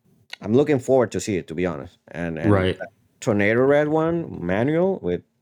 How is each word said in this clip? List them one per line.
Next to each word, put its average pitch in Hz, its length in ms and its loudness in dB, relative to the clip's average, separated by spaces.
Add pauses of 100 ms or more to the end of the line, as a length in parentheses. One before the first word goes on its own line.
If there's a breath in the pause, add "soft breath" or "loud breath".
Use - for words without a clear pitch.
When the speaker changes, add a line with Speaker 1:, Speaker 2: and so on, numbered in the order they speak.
(400)
Speaker 1:
I'm 104 140 -2
looking 143 240 4
forward 123 340 2
to 92 80 -4
see 101 160 -4
it, 80 120 -6
to 80 60 -10
be 90 120 -2
honest. 73 320 -8 (140)
And, 82 260 -6
and 104 120 2
Speaker 2:
Right. 92 280 2
Speaker 1:
that 87 100 -12 (320)
Tornado 107 420 2
Red 143 260 4
one, 160 520 -2
manual 135 600 0
with, 90 180 -2 (220)